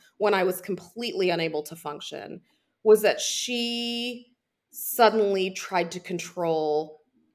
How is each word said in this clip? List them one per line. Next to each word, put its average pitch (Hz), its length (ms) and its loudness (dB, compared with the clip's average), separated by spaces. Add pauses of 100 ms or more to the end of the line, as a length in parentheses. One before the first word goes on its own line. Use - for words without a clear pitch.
(160)
when 208 180 2
I 185 100 2
was 180 160 -2
completely 196 680 -4
unable 165 340 -2
to 160 120 -14
function, 151 640 -12 (440)
was 214 180 8
that 196 180 2
she 240 1080 -4 (460)
suddenly 208 760 4
tried 175 420 -4
to 185 80 -8
control 160 1000 -2 (340)